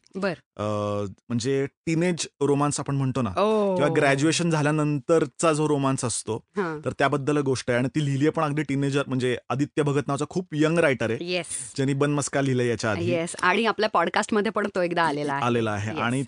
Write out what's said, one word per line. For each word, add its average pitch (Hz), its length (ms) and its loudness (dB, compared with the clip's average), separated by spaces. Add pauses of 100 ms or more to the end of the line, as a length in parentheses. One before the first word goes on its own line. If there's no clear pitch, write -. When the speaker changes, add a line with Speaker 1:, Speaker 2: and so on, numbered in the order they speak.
(140)
Speaker 1:
बर. 190 200 -4 (220)
Speaker 2:
अ, 101 60 -6 (680)
म्हणजे 135 380 0
टीनेज 165 600 -2 (120)
रोमान्स 143 400 2
आपण 139 160 -4
म्हणतो 131 260 0
ना, 104 80 -2
Speaker 1:
ओ. 202 460 0
Speaker 2:
किंवा 147 200 2
ग्रॅज्युएशन 151 540 2
झाल्यानंतरचा 151 1000 2
जो 151 160 2
रोमान्स 135 360 0
असतो, 110 320 -4
Speaker 1:
हा. 160 480 -6
Speaker 2:
तर 127 80 -2
त्याबद्दल 143 460 2
गोष्ट 135 320 0
आहे. 120 80 2
आणि 127 100 0
ती 156 160 -2
लिहिली 139 200 0
आहे 156 60 4
पण 160 120 0
अगदी 151 200 -2
टीनेजर, 139 440 0
म्हणजे 127 320 0 (100)
आदित्य 143 340 -2
भगत 143 240 0
नावाचा 139 240 -2
खूप 185 220 -4
यंग 156 260 2
रायटर 131 320 2
आहे, 123 140 -4
Speaker 1:
येस. 175 220 -4 (300)
Speaker 2:
ज्यांनी 135 180 0
बन 143 160 2
मस्का 143 300 -2
लिहिलं 131 220 0
याच्या 117 280 0
आधी. 170 200 -2
Speaker 1:
येस, 170 320 -2
आणि 202 240 2
आपल्या 214 220 0
पॉडकास्टमध्ये 202 640 0
पण 214 220 -2
तो 185 80 0
एकदा 175 200 0
आलेला 147 300 0
आहे. 139 120 -2
Speaker 2:
आलेला 117 280 2
आहे. 104 180 -4
Speaker 1:
येस. 104 80 -6
Speaker 2:
आणि 123 280 -2